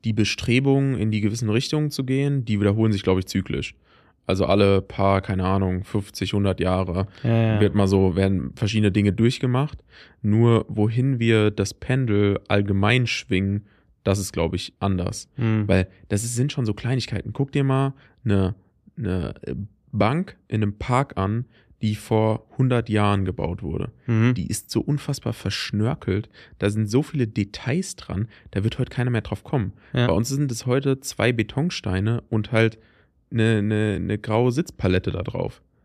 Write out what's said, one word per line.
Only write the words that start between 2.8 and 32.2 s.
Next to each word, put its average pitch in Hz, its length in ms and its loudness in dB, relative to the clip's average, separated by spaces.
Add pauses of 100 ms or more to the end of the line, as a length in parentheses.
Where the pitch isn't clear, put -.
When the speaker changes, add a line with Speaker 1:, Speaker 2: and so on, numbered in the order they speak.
Speaker 1:
sich, 98 100 0
glaub 95 160 2
ich, 92 80 -2
zyklisch. - 500 -4 (520)
Also 95 180 2
alle 98 380 6
paar, 98 380 2
keine 95 240 -4
Ahnung, 95 380 0
fünfzig, - 500 -6
hundert 101 260 0
Jahre 92 480 0 (160)
Speaker 2:
Ja, 113 320 2
ja. 104 40 0
Speaker 1:
wird 104 140 4
mal 101 140 4
so, 95 280 4
werden 95 400 0
verschiedene 107 360 0
Dinge 101 220 2
durchgemacht. 127 680 0 (380)
Nur 113 480 4
wohin 117 500 0
wir 110 300 4
das 101 240 -2
Pendel 104 760 0
allgemein 101 600 2
schwingen, 98 580 -2 (380)
das 98 160 2
ist, 92 120 -6
glaub 82 220 -2
ich, - 260 -8
anders. 95 480 -4 (100)
Speaker 2:
Mhm. 110 300 0
Speaker 1:
Weil 95 200 2 (220)
das 104 140 -2
ist, 120 120 -6
sind 135 160 0
schon 127 160 -4
so 107 80 -2
Kleinigkeiten. 113 580 -6
Guck - 180 -4
dir 143 120 0
mal 135 320 0 (280)
eine, 98 300 2 (440)
eine 92 360 -4 (580)
Bank 117 460 0 (100)
in 110 140 -2
einem 101 160 -2
Park 127 400 0
an, 104 280 -2 (360)
die 107 140 0
vor 110 520 0 (100)
hundert 123 300 0
Jahren 101 380 2
gebaut - 360 -4
wurde. 82 300 -6 (160)
Speaker 2:
Mhm. 120 280 2
Speaker 1:
Die 92 120 -6
ist - 240 -8
so - 80 0
unfassbar 139 540 -4
verschnörkelt. - 960 -4 (300)
Da 101 100 0
sind 107 180 -2
so 123 160 2
viele 131 240 -2
Details 110 680 -4
dran, - 320 -6 (220)
da 98 120 -2
wird 113 160 -2
heute 127 100 -2
keiner 123 220 -2
mehr 117 80 0
drauf - 240 -8
kommen. 107 300 -2 (180)
Speaker 2:
Ja. 120 160 2
Speaker 1:
Bei 85 60 2
uns 110 160 0
sind 139 200 -2
es 113 160 -8
heute 135 360 0
zwei - 320 0
Betonsteine 113 960 -2